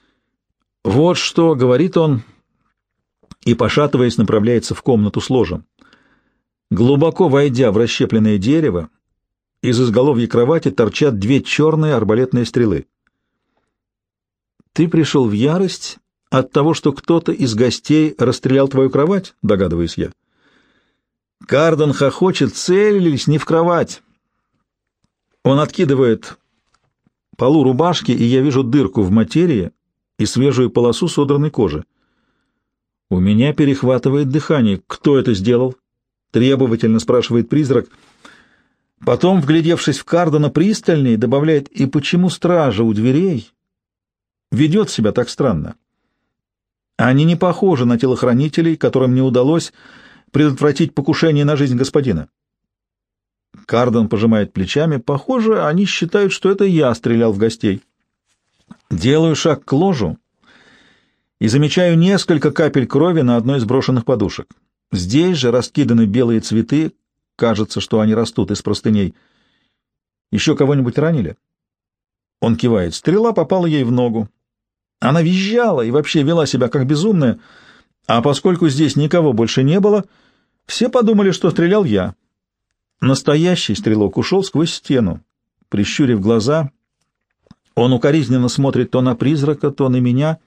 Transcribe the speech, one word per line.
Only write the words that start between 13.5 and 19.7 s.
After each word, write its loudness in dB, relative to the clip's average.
«Ты 0
пришёл 0
в -2
ярость -2
от -2
того, 2
что -2
кто-то -2
из -2
гостей 0
расстрелял 0
твою 0
кровать?» — -2
догадываюсь -2